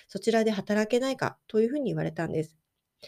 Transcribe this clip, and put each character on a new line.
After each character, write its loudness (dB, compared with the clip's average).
そ -10
ち 0
ら 4
で 2
働 0
け 2
な -2
い -6
か -4
と 2
い 4
う 2
ふ -6
う -2
に -2
言 -2
わ -2
れ -4
た -6
ん -6
で -2
す。 -18